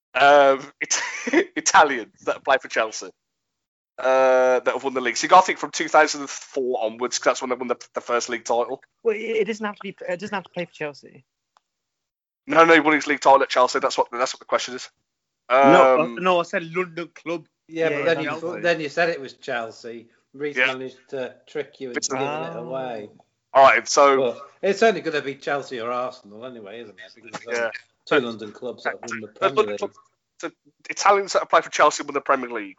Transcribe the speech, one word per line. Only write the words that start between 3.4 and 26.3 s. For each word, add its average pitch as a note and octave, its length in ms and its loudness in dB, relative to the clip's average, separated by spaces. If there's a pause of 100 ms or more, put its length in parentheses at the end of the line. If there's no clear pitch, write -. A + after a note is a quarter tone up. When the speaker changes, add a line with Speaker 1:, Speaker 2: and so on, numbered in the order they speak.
Speaker 1:
uh, B2+ 640 4
that B2 140 -2
have B2+ 100 -6
won C3 100 -6
the C3 60 -2
league. A#2+ 160 -4
So - 80 -4
you D#3 40 -4
got F#3 140 10
to F#3 40 0
think E3 120 -6
from D#3 120 -8
two E3 180 -6
thousand D#3 340 2
and C#3 80 -12
four B2 540 -6
onwards, A2+ 340 -6
'cause C#3 140 0
that's B2 100 -4
when B2+ 80 -6
they B2 60 -2
won B2+ 120 -10
the, A#2+ 80 -2 (180)
the - 60 -8
first A#2+ 280 -4
league A#2 160 -8
title. A#2 360 -4 (240)
Speaker 2:
Well, A3+ 100 0
it, G#3+ 60 -8
it A3 260 -2
doesn't A3 180 -8
have G#3 120 -8
to - 60 -20
be. G3 140 -14 (120)
It F3+ 100 -6
doesn't G3+ 160 -12
have F#3 100 -8
to - 60 -20
play F3 140 -8
for - 80 -18
Chelsea. - 520 -14 (1200)
Speaker 1:
No, D#3 160 6
no, E3 100 8
he D#3+ 60 8
won D3+ 140 2
his C#3 120 -2
league C#3+ 140 -2
title C3+ 220 6
at B2+ 80 -2
Chelsea. C3 280 2
That's C3 200 -2
what, B2+ 120 0
that's B2 240 -4
what - 60 -20
the - 60 -20
question B2 280 -4
is. - 140 -12 (640)
Speaker 3:
No, C3 500 6
Speaker 1:
Um, E3+ 160 -4
Speaker 3:
uh, E3+ 40 -10
no, F3+ 200 2
I - 20 -2
said F3 220 -6 (100)
London E3+ 400 -8
club. D#3+ 320 -10 (220)
Speaker 4:
Yeah, D#3+ 220 -2
Speaker 2:
Yeah, - 0 -
Speaker 4:
but D3 80 -4
Speaker 2:
yeah, C#3 60 -4 (100)
Speaker 4:
then D#3+ 100 -6
you, D3+ 60 -6
Speaker 3:
Chelsea. E3 320 -8
Speaker 4:
then E3+ 180 0
you D3 80 -6
said E3 220 0
it D3+ 100 -6
was B2+ 140 -16
Chelsea. A#2 720 -10 (240)
Reece C#3+ 240 -8
Speaker 1:
Yeah. B2+ 120 2
Speaker 4:
managed C3 280 -8 (140)
to B2+ 260 -8 (100)
trick - 340 -12
you C3+ 100 -10
into B2 80 -6
Speaker 1:
It's - 100 -6
Speaker 4:
giving C#3 180 -4
it D#3+ 300 -8
Speaker 2:
Oh. A#2+ 100 -10
Speaker 4:
away. B2 440 -10 (440)
Speaker 1:
All C3+ 100 10
right, A2+ 240 6
so C#3 280 6 (160)
Speaker 4:
But - 80 -12 (220)
it's F#3+ 200 0
only G#3 200 4
gonna D3 200 -4
be C3+ 120 -8
Chelsea C#3 460 -6
or A#2 120 -6
Arsenal B2 540 -10